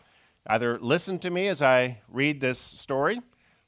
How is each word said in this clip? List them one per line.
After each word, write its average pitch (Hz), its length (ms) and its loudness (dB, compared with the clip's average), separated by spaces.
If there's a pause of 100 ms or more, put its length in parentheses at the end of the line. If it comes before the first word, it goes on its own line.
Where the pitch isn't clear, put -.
(460)
Either 117 320 0
listen 170 420 -2
to 180 100 -6
me 180 180 -2
as 151 140 -2
I 127 460 4
read 143 320 -2
this 127 180 0
story, 151 640 -2 (460)